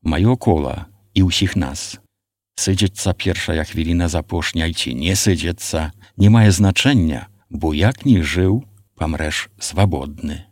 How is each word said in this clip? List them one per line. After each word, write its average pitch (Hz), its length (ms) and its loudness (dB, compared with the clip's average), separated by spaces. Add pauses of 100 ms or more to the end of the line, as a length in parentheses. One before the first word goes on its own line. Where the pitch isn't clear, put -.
Маё 90 340 2
кола 76 500 0 (280)
і 95 160 4
ўсіх - 260 -2
нас. 69 400 -6 (640)
Сыдзецца 98 560 0
першая 82 480 -4
хвіліна 85 480 -2
з 82 80 -2
апошняй 82 560 -4
ці - 160 -6
не 76 240 -2
сыдзецца, 80 760 -2 (260)
не 101 80 8
мае 110 240 8
значэння, 95 800 2 (180)
бо 76 240 -4
як 98 320 0
ні 117 160 6
жыў, 95 460 -2 (340)
памрэш 78 480 -6 (100)
свабодны. 76 920 -2